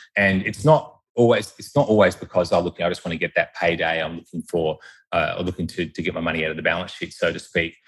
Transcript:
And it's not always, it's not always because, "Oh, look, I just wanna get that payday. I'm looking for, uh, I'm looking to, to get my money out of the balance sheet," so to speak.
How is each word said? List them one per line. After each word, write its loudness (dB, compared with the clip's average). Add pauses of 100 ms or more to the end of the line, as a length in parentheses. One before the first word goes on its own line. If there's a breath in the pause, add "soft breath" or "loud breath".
(140 loud breath)
And 2
it's -6
not 4 (160)
always, 4
it's -18
not 2
always 6
because, -2
"Oh, 4
look, -4
I 0
just -6
wanna -4
get -4
that -2
payday. 0
I'm -6
looking -10
for, -2 (340 loud breath)
uh, 0
I'm -4
looking -4
to, -6
to -10
get -4
my -6
money -2
out -2
of -8
the -10
balance -2
sheet," -12
so -2
to -10
speak. -6 (140)